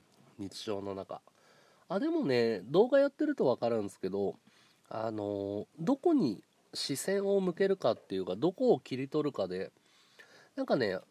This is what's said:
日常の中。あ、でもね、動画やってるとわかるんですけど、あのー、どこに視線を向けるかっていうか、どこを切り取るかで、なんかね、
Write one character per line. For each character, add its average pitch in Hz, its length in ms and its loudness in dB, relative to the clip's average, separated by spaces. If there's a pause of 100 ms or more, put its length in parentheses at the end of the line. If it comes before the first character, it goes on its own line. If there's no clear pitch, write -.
(400)
日 98 240 -10
常 101 180 -4
の 98 140 -8
中。 - 240 -10 (680)
あ、 190 120 -2
で 294 80 -2
も 330 160 -2
ね、 117 400 2
動 170 240 4
画 277 100 4
や 277 80 6
っ 277 60 -2
て - 120 -4
る 294 120 -2
と 190 100 0
わ 117 100 4
か 117 120 -2
る 113 140 0
ん 101 40 -4
で - 20 -6
す - 120 -14
け 95 100 -4
ど、 98 240 -2 (540)
あ 113 240 -6
の 107 100 -4
ー、 101 440 -4 (120)
ど 196 180 0
こ 349 160 2
に 156 300 2 (320)
視 - 220 -4
線 196 280 -2
を 196 160 4
向 180 140 0
け 196 140 2
る 190 80 2
か 127 160 2
っ 98 40 0
て - 200 -8
い - 20 0
う 92 60 -2
か、 92 100 -2
ど 135 160 2
こ 254 220 2
を 139 80 4
切 - 160 -6
り 135 120 -6
取 151 220 -2
る - 20 -6
か 98 140 -2
で、 92 240 -6 (840)
な 269 80 -4
ん - 20 -4
か 226 80 2
ね、 101 240 0 (120)